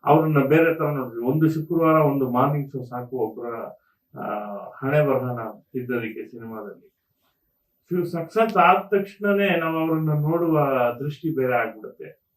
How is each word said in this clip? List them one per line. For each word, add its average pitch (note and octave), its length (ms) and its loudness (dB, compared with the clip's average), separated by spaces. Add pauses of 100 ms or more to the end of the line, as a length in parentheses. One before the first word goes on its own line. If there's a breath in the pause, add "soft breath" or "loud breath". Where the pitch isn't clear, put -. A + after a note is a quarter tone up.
ಅವ್ರನ್ನ D3+ 340 4
ಬೇರೆ D#3+ 360 4
ತರ D#3 100 -2
ನೋಡ್ತೀವಿ. B2 400 -4
ಒಂದು D#3 240 2
ಶುಕ್ರವಾರ D#3+ 460 2
ಒಂದು C#3 360 2
ಮಾರ್ನಿಂಗ್ C#3+ 420 0
ಶೋ B2+ 120 -8
ಸಾಕು B2 320 -10
ಒಬ್ರ, A2+ 300 -6 (760)
ಆ, G#2 340 -8 (140)
ಹಣೆ D3 380 0
ಬರಹನ A#2+ 540 -4 (120)
ತಿದ್ದೋದಕ್ಕೆ A#2+ 540 -6
ಸಿನಿಮಾದಲ್ಲಿ. A2 640 -16 (1200)
ಸಕ್ಸಸ್ G#3 460 0
ಆದ - 420 4
ತಕ್ಷಣನೇ G3+ 580 0
ನಾವು E3 220 -2
ಅವ್ರನ್ನ D#3+ 340 0
ನೋಡುವ D#3 480 2 (380)
ದೃಷ್ಟಿ D3 320 -6
ಬೇರೆ B2+ 260 0
ಆಗ್ಬಿಡುತ್ತೆ. - 680 -8 (120)